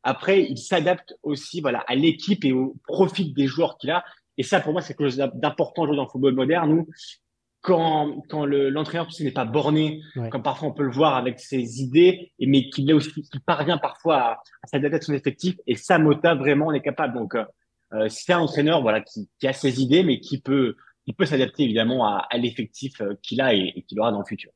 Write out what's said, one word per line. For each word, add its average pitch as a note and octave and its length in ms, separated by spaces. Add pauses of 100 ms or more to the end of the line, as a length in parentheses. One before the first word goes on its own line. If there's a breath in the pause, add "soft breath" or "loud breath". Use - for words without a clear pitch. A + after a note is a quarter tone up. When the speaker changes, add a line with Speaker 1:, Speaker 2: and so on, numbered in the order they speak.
Speaker 1:
Après, F#3+ 400
il B2+ 140
s'adapte F3+ 640
aussi, D3+ 400
voilà, B2 260
à B2 80
l'équipe D#3+ 500
et C3 80
au C3 220 (120)
profil E3+ 460
des C#3 140
joueurs D3 300
qu'il C3+ 140
a. E3+ 120 (340 loud breath)
Et C3+ 60
ça, F#3 180
pour D3+ 100
moi, E3+ 100
c'est C#3+ 140
quelque D3 140
chose B2+ 80
d'im-, C3+ 180
d'important D3+ 480
aujourd'hui D3 140
dans C3+ 80
le - 40
football C3+ 240
moderne D3+ 380
où E3 160 (720 loud breath)
quand, D#3 680
quand D3+ 160
le, C#3 240
l'entraîneur, D3+ 380
tu E3+ 60
sais, - 100
n'est C3+ 80
pas B2+ 140
borné, D3+ 560 (140)
Speaker 2:
Ouais. A#2 140
Speaker 1:
comme A#2+ 120
parfois C#3+ 280
on - 40
peut D3 100
le C3 80
voir C#3 240
avec B2 240
ses A#2+ 420
idées, E3+ 580
et, B2+ 80
mais C3+ 220
qu'il C#3 200
est D#3 40
aussi, D3+ 280
qu'il - 200
parvient D#3+ 360
parfois - 400
à, A#2+ 140 (320 soft breath)
à - 40
s'adapter C#3+ 300
à D#3+ 40
son D#3 120
effectif. D#3+ 420 (120)
Et B2 80
ça, - 240
Mota, D3+ 340
vraiment, C#3+ 340
on D#3+ 40
est C#3 100
capable. C#3 320
Donc, A2+ 220
euh, A2 80 (500)
euh, A2 160
c'est - 240
un F3 60
entraîneur, D3+ 420
voilà, A2 200
qui, - 280 (100)
qui C3+ 80
a C3 60
ses C3 300
idées, D3 200
mais C#3+ 160
qui - 220
peut, C3+ 340 (300 soft breath)
qui A#2 80
peut F#3+ 120
s'adapter C3+ 380
évidemment A2+ 440
à, G2+ 240
à A#2+ 60
l'effectif, A#2+ 640
euh, G2+ 200
qu'il A#2 200
a B2+ 120
et, F#2+ 220
et F2+ 80
qu'il G2+ 160
aura A2 120
dans G#2 80
le G2 60
futur. - 300